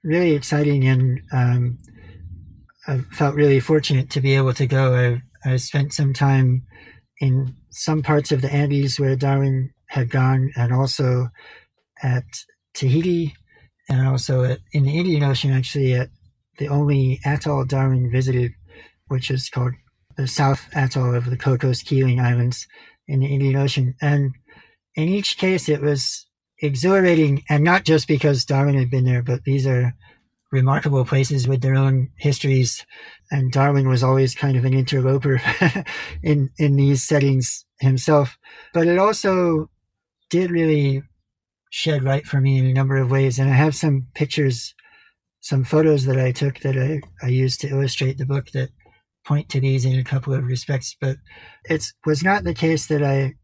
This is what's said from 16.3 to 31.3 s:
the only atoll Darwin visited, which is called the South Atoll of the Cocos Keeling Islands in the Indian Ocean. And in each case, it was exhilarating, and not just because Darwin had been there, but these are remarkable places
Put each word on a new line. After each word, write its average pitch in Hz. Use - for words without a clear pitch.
the 143
only 139
atoll 139
Darwin 131
visited, 127
which 131
is 131
called 123
the 135
South 139
Atoll 131
of 120
the 123
Cocos 131
Keeling 131
Islands 120
in 139
the 135
Indian 139
Ocean. 135
And 143
in 160
each 196
case, 185
it 143
was 143
exhilarating, 156
and 147
not 180
just 156
because 143
Darwin 139
had 123
been 131
there, 123
but 123
these 135
are 123
remarkable 135
places 135